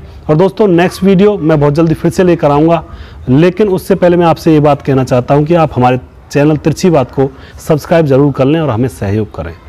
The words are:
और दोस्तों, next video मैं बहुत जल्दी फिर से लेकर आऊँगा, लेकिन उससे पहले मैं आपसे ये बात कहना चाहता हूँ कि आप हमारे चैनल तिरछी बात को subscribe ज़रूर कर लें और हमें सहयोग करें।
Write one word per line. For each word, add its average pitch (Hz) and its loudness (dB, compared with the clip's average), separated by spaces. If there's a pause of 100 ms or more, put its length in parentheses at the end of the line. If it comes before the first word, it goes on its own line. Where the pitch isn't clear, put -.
(300)
और 156 2
दोस्तों, 190 2
next 175 0
video 196 2
मैं 156 0
बहुत 147 2
जल्दी 165 0
फिर 165 -2
से 190 0
लेकर 165 2
आऊँगा, 160 2 (460)
लेकिन 175 2
उससे 185 -2
पहले 175 2
मैं 175 2
आपसे 160 0
ये 151 4
बात 143 2
कहना 135 0
चाहता 127 -2
हूँ 147 2
कि 170 0
आप 160 0
हमारे 127 0 (320)
चैनल 147 0
तिरछी 160 -2
बात 143 0
को 135 -2 (380)
subscribe 165 0
ज़रूर 139 2
कर 131 -2
लें 143 0
और 151 -2
हमें 117 -2
सहयोग 104 -6
करें। 85 -12 (160)